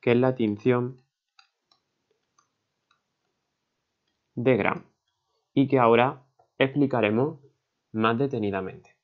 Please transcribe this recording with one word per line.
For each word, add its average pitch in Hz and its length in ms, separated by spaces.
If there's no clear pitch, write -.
que 123 100
es 120 60
la 127 180
tinción 123 640
de 123 220
gram, 92 260
y 139 140
que 135 100
ahora 120 480
explicaremos 131 800
más 113 260
detenidamente. 104 840